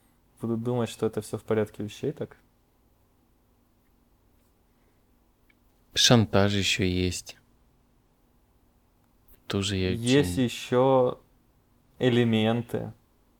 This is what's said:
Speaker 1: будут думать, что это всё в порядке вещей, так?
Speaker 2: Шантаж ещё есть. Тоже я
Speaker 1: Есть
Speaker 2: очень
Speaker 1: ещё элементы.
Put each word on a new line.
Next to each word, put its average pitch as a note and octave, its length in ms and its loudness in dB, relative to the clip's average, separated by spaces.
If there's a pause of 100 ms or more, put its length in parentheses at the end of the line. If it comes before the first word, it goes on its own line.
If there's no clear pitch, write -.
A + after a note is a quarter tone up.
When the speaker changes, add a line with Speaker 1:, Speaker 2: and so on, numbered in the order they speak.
(420)
Speaker 1:
будут A2+ 220 -4
думать, A#2+ 260 -2
что - 180 -4
это G#2+ 140 -6
всё - 160 -8
в - 60 -18
порядке G#2+ 400 -4
вещей, B2 300 -8
так? - 240 -12 (3500)
Speaker 2:
Шантаж G2+ 580 4
ещё G2 320 -2
есть. F2+ 520 -4 (2000)
Тоже G2 300 -2
я F#2 140 0
Speaker 1:
Есть A#2+ 460 2
Speaker 2:
очень - 0 -
Speaker 1:
ещё B2+ 800 0 (800)
элементы. A#2 920 0 (460)